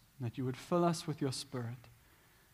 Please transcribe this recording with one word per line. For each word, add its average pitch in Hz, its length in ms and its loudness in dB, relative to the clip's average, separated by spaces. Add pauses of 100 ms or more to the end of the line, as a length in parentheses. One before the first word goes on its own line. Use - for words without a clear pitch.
(180)
and 127 80 -2
that 110 120 -4
you 131 60 -2
would 127 120 0
fill 175 280 2
us 170 220 2
with 151 140 -2
your 135 120 2
Spirit 123 560 -6 (640)